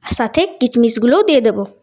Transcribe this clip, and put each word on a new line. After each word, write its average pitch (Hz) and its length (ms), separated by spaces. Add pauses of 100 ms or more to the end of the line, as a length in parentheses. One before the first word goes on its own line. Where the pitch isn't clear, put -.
সাথে 226 360 (180)
কিশমিশগুলোও 240 640
দিয়ে 294 180
দেবো। 208 220 (200)